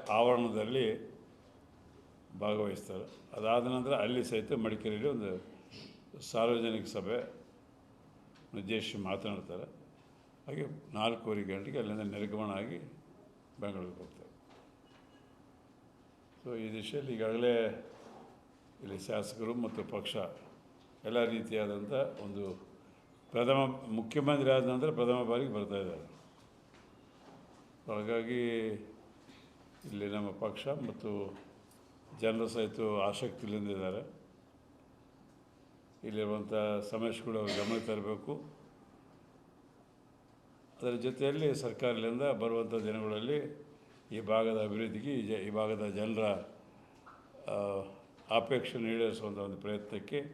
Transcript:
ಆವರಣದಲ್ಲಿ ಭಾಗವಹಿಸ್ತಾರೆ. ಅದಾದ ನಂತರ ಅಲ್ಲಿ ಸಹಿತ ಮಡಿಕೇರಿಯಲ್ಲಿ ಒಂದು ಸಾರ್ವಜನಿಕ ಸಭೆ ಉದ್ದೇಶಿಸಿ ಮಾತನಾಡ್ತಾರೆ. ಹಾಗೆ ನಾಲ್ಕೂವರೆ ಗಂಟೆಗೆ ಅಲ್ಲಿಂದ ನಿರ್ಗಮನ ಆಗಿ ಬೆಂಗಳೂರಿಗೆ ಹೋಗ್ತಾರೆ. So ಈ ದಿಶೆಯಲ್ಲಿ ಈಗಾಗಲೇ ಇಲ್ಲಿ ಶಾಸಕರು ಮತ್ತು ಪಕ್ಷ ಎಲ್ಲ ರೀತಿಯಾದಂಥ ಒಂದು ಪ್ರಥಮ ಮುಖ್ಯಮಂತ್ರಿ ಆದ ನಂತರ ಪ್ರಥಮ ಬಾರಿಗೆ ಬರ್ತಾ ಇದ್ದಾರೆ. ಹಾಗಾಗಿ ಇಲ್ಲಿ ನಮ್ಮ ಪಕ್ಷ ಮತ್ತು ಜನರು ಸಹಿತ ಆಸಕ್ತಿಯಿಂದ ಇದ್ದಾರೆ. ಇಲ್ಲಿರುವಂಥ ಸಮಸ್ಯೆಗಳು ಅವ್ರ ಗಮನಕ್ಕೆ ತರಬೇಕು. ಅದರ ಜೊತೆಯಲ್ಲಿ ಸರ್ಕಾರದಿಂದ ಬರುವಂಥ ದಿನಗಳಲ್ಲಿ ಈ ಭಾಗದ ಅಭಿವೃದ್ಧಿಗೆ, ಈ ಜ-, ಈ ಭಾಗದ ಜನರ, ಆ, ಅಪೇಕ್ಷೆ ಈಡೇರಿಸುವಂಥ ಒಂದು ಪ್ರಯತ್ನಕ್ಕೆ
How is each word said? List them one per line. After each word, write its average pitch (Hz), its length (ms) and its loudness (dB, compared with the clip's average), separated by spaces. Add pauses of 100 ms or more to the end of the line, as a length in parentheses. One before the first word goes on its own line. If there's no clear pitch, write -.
(100)
ಆವರಣದಲ್ಲಿ 117 1040 4 (1200)
ಭಾಗವಹಿಸ್ತಾರೆ. 101 960 -2
ಅದಾದ 120 300 4
ನಂತರ 127 280 2
ಅಲ್ಲಿ 120 300 2
ಸಹಿತ 110 280 0
ಮಡಿಕೇರಿಯಲ್ಲಿ 110 560 0
ಒಂದು 104 480 -4 (640)
ಸಾರ್ವಜನಿಕ 113 680 2
ಸಭೆ 104 320 -2 (1400)
ಉದ್ದೇಶಿಸಿ 104 400 -2
ಮಾತನಾಡ್ತಾರೆ. 98 640 -4 (840)
ಹಾಗೆ 147 480 -8
ನಾಲ್ಕೂವರೆ 110 480 2
ಗಂಟೆಗೆ 98 360 -2
ಅಲ್ಲಿಂದ 107 220 -2
ನಿರ್ಗಮನ 104 500 -2
ಆಗಿ 98 280 -4 (840)
ಬೆಂಗಳೂರಿಗೆ 92 380 -6
ಹೋಗ್ತಾರೆ. - 280 -16 (2250)
So 123 140 -4
ಈ 110 140 -4
ದಿಶೆಯಲ್ಲಿ 123 420 -4
ಈಗಾಗಲೇ 113 680 4 (1000)
ಇಲ್ಲಿ 98 160 -6
ಶಾಸಕರು 110 560 -2
ಮತ್ತು 113 300 -2
ಪಕ್ಷ - 320 -4 (880)
ಎಲ್ಲ 117 200 4
ರೀತಿಯಾದಂಥ 107 680 0 (280)
ಒಂದು 98 460 -6 (640)
ಪ್ರಥಮ 127 580 4
ಮುಖ್ಯಮಂತ್ರಿ 135 600 4
ಆದ 131 160 6
ನಂತರ 127 240 2
ಪ್ರಥಮ 123 320 4
ಬಾರಿಗೆ 120 300 2
ಬರ್ತಾ 101 240 -2
ಇದ್ದಾರೆ. 82 300 -4 (1900)
ಹಾಗಾಗಿ 117 720 0 (1160)
ಇಲ್ಲಿ 101 220 -4
ನಮ್ಮ 101 240 -2
ಪಕ್ಷ 104 380 -4
ಮತ್ತು 104 720 -4 (840)
ಜನರು 113 280 2
ಸಹಿತ 113 320 -2
ಆಸಕ್ತಿಯಿಂದ 104 880 0
ಇದ್ದಾರೆ. 95 460 -2 (1900)
ಇಲ್ಲಿರುವಂಥ 107 460 0 (360)
ಸಮಸ್ಯೆಗಳು 110 480 -2
ಅವ್ರ 104 120 0
ಗಮನಕ್ಕೆ 107 360 0
ತರಬೇಕು. 104 460 -2 (2500)
ಅದರ 120 140 0
ಜೊತೆಯಲ್ಲಿ 139 580 2
ಸರ್ಕಾರದಿಂದ 117 680 0
ಬರುವಂಥ 117 520 2
ದಿನಗಳಲ್ಲಿ 110 920 -2 (500)
ಈ 110 40 -2
ಭಾಗದ 110 420 4
ಅಭಿವೃದ್ಧಿಗೆ, 107 520 -2
ಈ 117 80 0
ಜ-, 101 240 -2
ಈ 107 40 -4
ಭಾಗದ 107 360 0
ಜನರ, 107 380 0 (1300)
ಆ, 101 340 0 (520)
ಅಪೇಕ್ಷೆ 120 420 2
ಈಡೇರಿಸುವಂಥ 110 600 0
ಒಂದು 98 180 -4
ಪ್ರಯತ್ನಕ್ಕೆ 104 600 -4 (160)